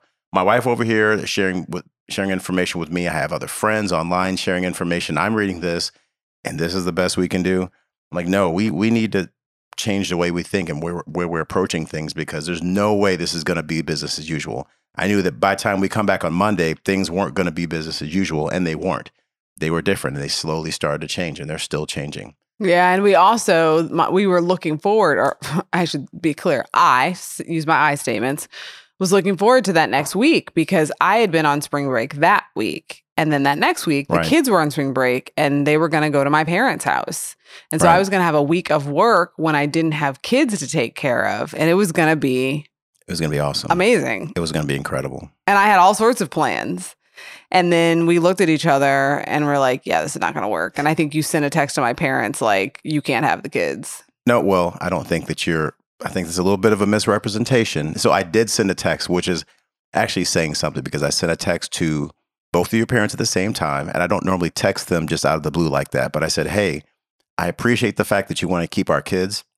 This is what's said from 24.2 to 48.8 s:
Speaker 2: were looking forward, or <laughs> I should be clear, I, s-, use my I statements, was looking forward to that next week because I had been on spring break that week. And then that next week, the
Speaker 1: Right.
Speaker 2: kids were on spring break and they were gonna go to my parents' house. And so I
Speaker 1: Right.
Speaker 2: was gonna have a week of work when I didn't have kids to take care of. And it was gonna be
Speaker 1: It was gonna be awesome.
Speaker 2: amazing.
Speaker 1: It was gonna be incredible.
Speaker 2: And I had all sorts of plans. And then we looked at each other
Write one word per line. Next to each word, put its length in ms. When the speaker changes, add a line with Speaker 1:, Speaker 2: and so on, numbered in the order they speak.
Speaker 2:
were 160
looking 360
forward, 400
or 200
<laughs> 180
I 140
should 200
be 140
clear, 400
I, 360
s-, 360
use 200
my 100
I 180
statements, 540
was 140
looking 260
forward 260
to 100
that 140
next 260
week 380
because 480
I 180
had 120
been 160
on 160
spring 240
break 300
that 280
week. 480
And 160
then 120
that 140
next 280
week, 220
the 80
Speaker 1:
Right. 100
Speaker 2:
kids 240
were 100
on 100
spring 220
break 460
and 280
they 120
were 100
gonna 220
go 120
to 60
my 160
parents' 400
house. 500
And 80
so 80
I 40
Speaker 1:
Right. 60
Speaker 2:
was 120
gonna 140
have 100
a 80
week 280
of 180
work 480
when 180
I 100
didn't 280
have 280
kids 380
to 100
take 280
care 320
of. 260
And 160
it 40
was 180
gonna 240
be 500
Speaker 1:
It 40
was 80
gonna 100
be 100
awesome. 300
Speaker 2:
amazing. 640
Speaker 1:
It 40
was 120
gonna 140
be 100
incredible. 540
Speaker 2:
And 100
I 80
had 140
all 160
sorts 260
of 80
plans. 680
And 220
then 340
we 120
looked 220
at 80
each 160
other 640